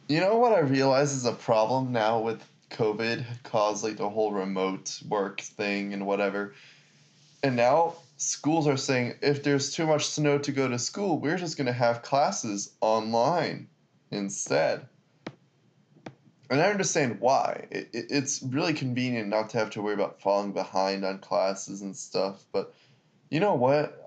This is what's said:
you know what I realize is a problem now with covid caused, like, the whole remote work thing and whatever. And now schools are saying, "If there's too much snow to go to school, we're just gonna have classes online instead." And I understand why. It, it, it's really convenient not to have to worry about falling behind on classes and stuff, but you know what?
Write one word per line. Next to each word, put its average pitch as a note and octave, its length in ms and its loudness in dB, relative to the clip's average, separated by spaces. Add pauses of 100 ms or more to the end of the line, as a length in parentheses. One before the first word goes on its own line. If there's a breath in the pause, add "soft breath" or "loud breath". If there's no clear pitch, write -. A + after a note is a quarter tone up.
you D3+ 120 2
know G3 160 4
what A#3 160 4
I G3+ 80 6
realize C3+ 540 4
is B2+ 100 -4
a A#2 80 2
problem A#2+ 580 2
now A2+ 300 2
with A2 240 -4 (260)
covid A2+ 540 0 (200)
caused, G#2 380 0
like, A2 140 -4
the G2+ 140 -4
whole G#2+ 220 0
remote F#2+ 760 -2
work G2+ 320 -2
thing G2+ 540 -4
and G2 120 -6
whatever. G2+ 460 -2 (880 loud breath)
And C3 140 0
now C#3+ 380 4 (280)
schools D#3 440 0
are C#3 100 4
saying, B2+ 460 0
"If C#3+ 200 2
there's C#3+ 320 0
too E3 120 0
much D3+ 200 2
snow D3 320 2
to C#3+ 140 -2
go C3 160 0
to B2 100 -2
school, F#3 400 -2
we're D3 200 -2
just F3 180 -6
gonna B2+ 160 -2
have A#2 300 2
classes C#3 800 -2
online A2+ 880 0 (420)
instead." A#2 760 -2 (1600)
And C3+ 100 4
I F3+ 100 4
understand D#3 500 0
why. B2 500 0
It, - 240 -8
it, A#2 160 -6
it's C3+ 320 -2
really D3+ 320 0
convenient B2 540 -2
not G#2+ 220 0
to A#2+ 80 -2
have G#2+ 120 0
to G#2 120 -6
worry G#2 120 -2
about G2 260 -2
falling G2+ 320 0
behind F#2+ 520 -2
on F#2+ 140 -4
classes G2 600 -2
and G2 160 -10
stuff, F#2+ 560 -4
but G2 220 -4 (560 soft breath)
you D3 100 0
know G3+ 140 4
what? C#3 520 2